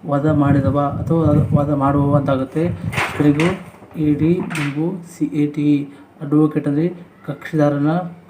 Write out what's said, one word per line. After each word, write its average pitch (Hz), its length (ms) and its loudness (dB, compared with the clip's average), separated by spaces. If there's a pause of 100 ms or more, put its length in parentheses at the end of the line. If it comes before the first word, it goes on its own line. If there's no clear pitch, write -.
ವಾದ 143 200 -2
ಮಾಡಿದವ 143 540 2
ಅಥವಾ 160 440 0 (300)
ವಾದ 147 160 2
ಮಾಡುವವ 143 460 2
ಅಂತ 139 140 2
ಆಗುತ್ತೆ. 135 340 -2 (440)
ಸ್ಪೆಲ್ಲಿಂಗು 147 420 2 (500)
ಇ 151 140 2
ಡಿ 156 260 2
ಬಿ 151 420 -4
ಒ 170 80 -2 (140)
ಸಿ - 220 -6
ಎ 147 220 -2
ಟಿ 147 280 0
ಇ. 143 80 -2 (380)
ಅಡ್ವೊಕೇಟ್ 151 460 2
ಅಂದ್ರೆ 160 420 -2 (160)
ಕಕ್ಷಿದಾರನ 147 640 -2 (380)